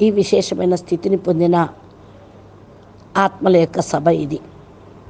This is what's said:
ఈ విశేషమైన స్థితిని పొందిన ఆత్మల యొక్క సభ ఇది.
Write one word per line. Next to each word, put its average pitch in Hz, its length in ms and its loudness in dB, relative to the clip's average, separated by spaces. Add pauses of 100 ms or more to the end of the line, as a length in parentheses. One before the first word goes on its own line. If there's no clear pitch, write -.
ఈ 220 80 4
విశేషమైన 190 640 0
స్థితిని 180 520 -4
పొందిన 175 300 2 (1600)
ఆత్మల 190 400 2
యొక్క 170 240 2
సభ 160 280 -2
ఇది. 156 320 -2 (680)